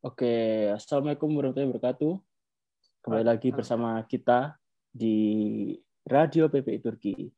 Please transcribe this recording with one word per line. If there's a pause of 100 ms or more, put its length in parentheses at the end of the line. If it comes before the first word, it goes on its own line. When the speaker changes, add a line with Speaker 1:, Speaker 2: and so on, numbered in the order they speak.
Speaker 1:
Oke,
Assalamualaikum
warahmatullahi
wabarakatuh. (880)
Kembali
lagi
Speaker 2:
Waalaikumsalam.
Speaker 1:
bersama
kita (400)
di (920)
Radio
P
P
I
Turki.